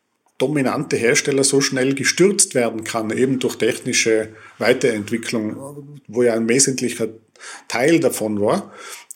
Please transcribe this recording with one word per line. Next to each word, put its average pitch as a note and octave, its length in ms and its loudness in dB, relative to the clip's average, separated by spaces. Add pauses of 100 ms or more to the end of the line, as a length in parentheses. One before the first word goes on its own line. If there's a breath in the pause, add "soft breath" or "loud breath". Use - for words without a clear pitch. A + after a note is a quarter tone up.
(380)
dominante C#3 580 0
Hersteller C3+ 480 2
so C3+ 160 4
schnell C3+ 340 0
gestürzt F3 640 2
werden A2+ 280 0
kann, A2 260 -4
eben B2 280 0
durch B2 180 -4
technische A2 760 0 (280 loud breath)
Weiterentwicklung, A#2 1500 -2
wo A2+ 140 0
ja A#2 120 4
ein A2+ 140 0
wesentlicher B2 600 0 (600 loud breath)
Teil D3 320 2
davon A2 400 0
war. C3+ 320 0 (440 loud breath)